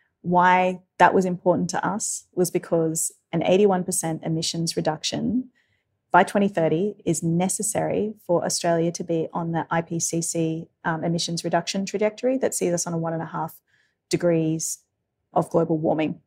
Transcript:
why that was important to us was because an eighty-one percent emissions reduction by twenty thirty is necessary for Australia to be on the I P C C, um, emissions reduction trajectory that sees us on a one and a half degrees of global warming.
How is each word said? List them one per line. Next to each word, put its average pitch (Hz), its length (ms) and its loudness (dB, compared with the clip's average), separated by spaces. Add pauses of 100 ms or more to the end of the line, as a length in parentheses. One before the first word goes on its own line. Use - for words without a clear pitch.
(220)
why 180 580 4 (180)
that 180 140 8
was 190 120 4
important 180 460 0
to - 160 -4
us - 380 -6 (100)
was 175 160 0
because 165 640 -2 (200)
an 170 100 0
eighty-one 185 420 4
percent 165 400 -4
emissions 165 500 -4
reduction 165 760 -2 (600)
by 175 120 8
twenty 202 260 2
thirty 170 460 0 (100)
is 165 180 0
necessary 180 920 0 (120)
for 170 200 2
Australia 170 460 0
to 175 120 -8
be 165 300 -2
on 170 180 -4
the 165 180 -2
I 165 120 0
P 165 180 -6
C 170 220 -2
C, 165 460 -4 (180)
um, 165 180 -2
emissions 170 400 -2
reduction 175 400 -2
trajectory 214 540 -2
that - 160 -2
sees 180 180 0
us 170 140 -2
on 170 80 -4
a 170 40 -2
one 165 140 -4
and 165 100 -4
a 160 40 -10
half 160 340 -10 (480)
degrees 165 680 0 (560)
of 160 160 0
global 165 260 2
warming. 156 500 -2